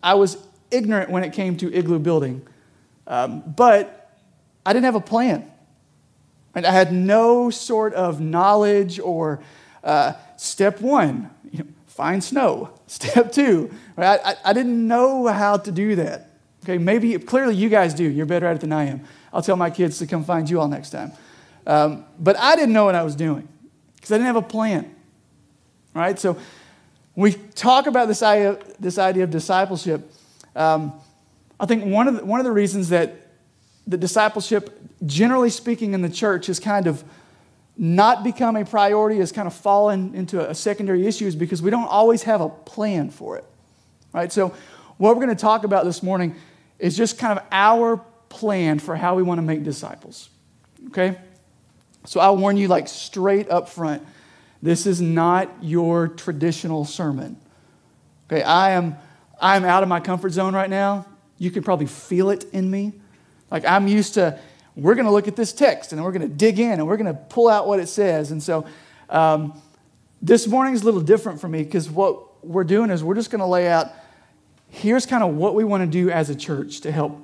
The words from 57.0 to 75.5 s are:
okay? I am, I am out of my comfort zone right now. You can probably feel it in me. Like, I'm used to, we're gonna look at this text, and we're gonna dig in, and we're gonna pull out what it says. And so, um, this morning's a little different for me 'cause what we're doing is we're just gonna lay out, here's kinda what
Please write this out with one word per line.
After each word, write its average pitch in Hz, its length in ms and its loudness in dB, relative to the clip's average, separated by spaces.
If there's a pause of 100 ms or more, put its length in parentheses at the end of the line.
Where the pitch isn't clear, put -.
okay? 156 120 0
I 185 280 4
am, 170 240 -2 (440)
I 190 160 4
am 185 100 2
out 180 160 4
of 190 80 0
my 175 100 0
comfort 185 320 -4
zone 190 220 -2
right 190 160 -2
now. 196 380 -2 (320)
You 175 100 -4
can 180 140 -6
probably 156 240 0
feel 185 420 -2
it 190 240 -4
in 190 160 -2
me. 202 240 -4 (560)
Like, 160 160 -6
I'm 196 220 4
used 202 280 2
to, 170 220 0 (380)
we're 165 200 2
gonna 233 160 2
look 202 160 2
at 208 80 -4
this 226 180 -4
text, - 380 2
and 156 120 -8
we're 185 80 -4
gonna 170 160 -4
dig 185 320 2
in, 233 140 0
and 156 140 -2
we're 202 100 0
gonna 202 160 -2
pull 233 360 2
out 208 180 2
what 202 120 2
it 170 80 -4
says. 160 440 0
And 160 100 -8
so, 160 240 -4 (440)
um, 156 440 2 (680)
this 226 260 4
morning's 254 340 0
a 196 40 -4
little 208 160 2
different 180 400 0
for 185 60 -10
me 160 180 -4
'cause 160 240 -4
what 180 560 -4
we're 175 180 -2
doing 208 260 2
is 175 140 -2
we're 175 120 -2
just 226 160 -6
gonna 196 160 -4
lay 180 200 2
out, 165 220 2 (800)
here's 240 360 0
kinda 226 220 0
what 170 280 -2